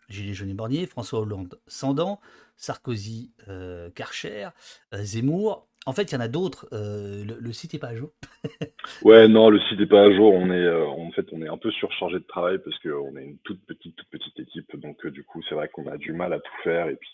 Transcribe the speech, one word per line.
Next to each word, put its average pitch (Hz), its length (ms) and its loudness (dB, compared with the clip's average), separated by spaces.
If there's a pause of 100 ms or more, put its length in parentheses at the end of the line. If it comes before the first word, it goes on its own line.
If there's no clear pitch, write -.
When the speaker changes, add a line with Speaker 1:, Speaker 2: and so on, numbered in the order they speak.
Speaker 1:
Gilets 101 260 -12
jaunes 98 160 -10
éborgnés, 113 360 -6
François 113 340 -8
Hollande 98 480 -10
sans 135 260 -6
dents, 185 260 -6 (360)
Sarkozy, 113 760 -12 (160)
euh, 90 440 -14
Karcher, - 580 -14 (440)
euh, 104 120 -10
Zemmour, 143 640 -4 (200)
en 131 40 -4
fait, 202 180 -4
il - 40 -8
y 127 40 -4
en - 20 -4
a 113 80 -4
d'autres, 160 440 -8
euh, 104 520 -10
le, 113 160 -12
le 117 120 -12
site - 220 -14
est 151 40 -8
pas 135 100 -12
à 117 80 -12
jour. 131 140 -12 (340)
<laughs> - 340 -14 (240)
Speaker 2:
Ouais, 110 260 12
non, 110 220 8
le 101 180 8
site 101 120 -6
est 101 60 0
pas 101 160 8
à 104 80 10
jour. 101 220 8
On 92 180 2
est, 90 160 0
euh, 82 200 0
en 71 260 -10
fait, 95 200 -6
on 80 100 -12
est 80 60 -10
un 80 100 -10
peu 110 120 -6
surchargé - 480 -6
de 80 60 -16
travail 90 400 -4
parce 82 140 -12
que - 100 -12
on 71 280 -8
est 67 80 -16
une 71 140 -20
toute - 280 -16
petite, 82 300 -18
toute - 120 -20
petite - 320 -16
équipe. 78 360 -16
Donc, 73 280 -16
euh, 78 60 -10
du - 140 -18
coup, - 240 -18
c'est - 60 -8
vrai 78 140 -6
qu'on - 180 -16
a - 120 -12
du 80 140 -12
mal 85 200 -6
à 76 80 -6
tout - 240 -20
faire. 85 240 -4
Et 69 80 -8
puis, - 180 -20